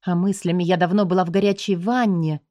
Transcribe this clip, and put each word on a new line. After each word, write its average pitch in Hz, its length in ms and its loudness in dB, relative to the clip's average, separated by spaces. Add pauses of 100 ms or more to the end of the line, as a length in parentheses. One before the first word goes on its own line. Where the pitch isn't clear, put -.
А 175 120 -2
мыслями 180 480 0
я 180 120 2
давно 185 280 2
была 180 200 0
в 170 60 -6
горячей 196 460 0
ванне 175 640 0 (100)